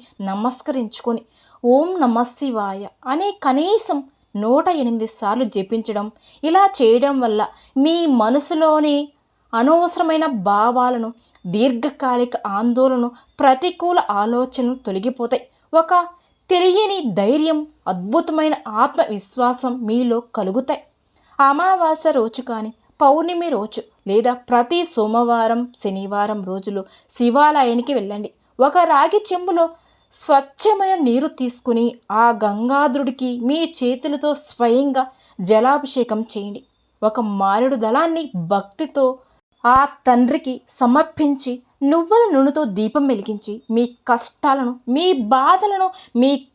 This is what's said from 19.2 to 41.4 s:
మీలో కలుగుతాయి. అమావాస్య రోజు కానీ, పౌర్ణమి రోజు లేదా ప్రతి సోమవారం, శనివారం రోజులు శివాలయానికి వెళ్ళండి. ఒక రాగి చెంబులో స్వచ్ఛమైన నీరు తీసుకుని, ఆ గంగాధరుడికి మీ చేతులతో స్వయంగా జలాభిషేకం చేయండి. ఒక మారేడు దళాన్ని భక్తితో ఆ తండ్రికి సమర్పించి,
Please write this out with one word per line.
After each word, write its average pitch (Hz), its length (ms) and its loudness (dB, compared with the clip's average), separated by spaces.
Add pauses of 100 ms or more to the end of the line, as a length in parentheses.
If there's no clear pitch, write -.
మీలో 233 360 0
కలుగుతాయి. 233 640 -4 (560)
అమావాస్య 320 720 2
రోజు 240 300 -2
కానీ, 220 320 -10 (280)
పౌర్ణమి 330 480 2
రోజు 214 320 -4 (260)
లేదా 226 260 2
ప్రతి 247 520 0
సోమవారం, 233 840 0 (160)
శనివారం 202 600 -4
రోజులు 190 420 -8 (240)
శివాలయానికి 254 840 2
వెళ్ళండి. 202 380 -6 (280)
ఒక 285 180 4
రాగి 330 460 4 (100)
చెంబులో 359 360 0 (420)
స్వచ్ఛమైన 381 840 0
నీరు 269 320 0
తీసుకుని, 240 680 -2 (160)
ఆ 226 180 4
గంగాధరుడికి 247 1120 -2
మీ 311 340 -2 (100)
చేతులతో 285 500 -2
స్వయంగా 254 760 0 (340)
జలాభిషేకం 233 840 0 (120)
చేయండి. 202 260 -12 (400)
ఒక 214 160 0
మారేడు 208 560 0
దళాన్ని 302 600 -2
భక్తితో 202 840 -2 (480)
ఆ 262 200 4
తండ్రికి 254 840 0
సమర్పించి, 269 920 0 (240)